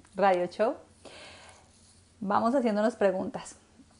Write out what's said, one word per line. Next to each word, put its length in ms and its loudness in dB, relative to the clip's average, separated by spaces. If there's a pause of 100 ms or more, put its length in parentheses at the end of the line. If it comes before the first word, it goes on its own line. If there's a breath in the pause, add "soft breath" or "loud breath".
(160)
radio 300 4
show. 300 -2 (1500 loud breath)
Vamos 340 0
haciéndonos 400 2
preguntas. 640 -2 (420)